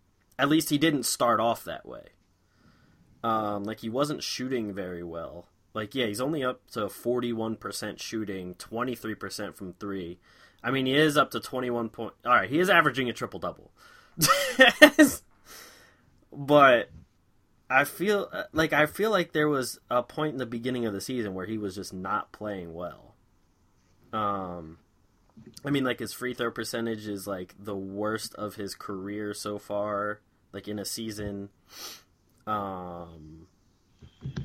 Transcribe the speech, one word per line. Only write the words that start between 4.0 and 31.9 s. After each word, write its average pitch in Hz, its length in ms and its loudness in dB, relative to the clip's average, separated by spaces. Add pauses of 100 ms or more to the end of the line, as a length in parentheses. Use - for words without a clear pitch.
shooting 123 500 -4
very 90 300 -8
well. 82 460 -10 (260)
Like, 110 180 -6
yeah, 127 140 2
he's 104 140 -4
only 143 240 -2
up 127 260 -4
to 107 180 -2
forty-one 117 680 -2
percent 104 440 -8
shooting, 95 540 -6
twenty-three 113 640 -6
percent 98 400 -8
from 92 160 -10
three. 95 480 -8 (440)
I 120 60 -2
mean, 131 160 0
he 131 80 2
is 151 220 4
up 135 160 4
to 117 80 -4
twenty-one 120 480 -4
point, 110 240 -8 (120)
all 123 80 4
right, 101 160 6
he 147 120 2
is 185 100 4
averaging 135 380 4
a 110 40 -2
triple-double. 90 600 -8 (440)
<laughs> 311 1080 8 (1120)
But 139 580 8 (800)
I 135 160 6
feel, 196 480 0
uh, 95 200 -6
like, 156 200 2
I 151 140 6
feel 202 240 -2
like 180 220 0
there 151 160 4
was 131 300 -2 (120)
a 123 120 2
point 151 300 -4
in 135 60 -8
the 127 80 -4
beginning 120 400 -4
of 104 60 -2
the 98 80 -4
season 110 340 -4
where 92 120 -6
he 110 120 -6
was 101 160 -6
just 98 180 -10
not 95 400 -6
playing 92 420 -10
well. - 400 -12 (1000)
Um, 92 640 -4 (840)
I 143 60 -4
mean, 139 140 2
like, 123 140 0
his 110 140 -8
free 123 220 -8
throw 120 160 -2
percentage 113 560 -4
is, 101 200 -6
like, 92 320 -8
the 101 180 -8
worst 101 580 -4
of 104 200 -8
his 101 200 -8
career 104 600 -8
so 104 240 -8
far, 104 600 -4 (320)
like, 101 160 -10
in 104 100 -4
a 98 60 -6
season. 104 640 -6 (960)